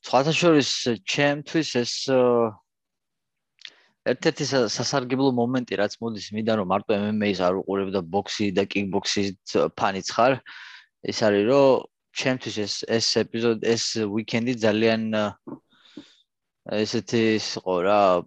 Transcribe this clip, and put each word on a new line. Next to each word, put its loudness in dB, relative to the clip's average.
სხვათა 2
შორის, 4
ჩემთვის -2
ეს, -2
აა, 4
ერთ-ერთი -2
სა-, 2
სასარგებლო 0
მომენტი, -2
რაც -2
მოდის -8
იმიდან, 0
რომ -2
მარტო -2
M -2
M 0
A-ს 0
არ 2
უყურებ -2
და 0
ბოქსი -2
და 0
კიკბოქსის -2
ფანიც -2
ხარ, 2
ის -6
არის, 4
რომ 4
ჩემთვის -4
ეს, -6
ეს 0
ეპიზოდი, 0
ეს 2
უიკენდი -2
ძალიან, 2
აა, 0
ესეთი 0
ის -6
იყო 0
რა 4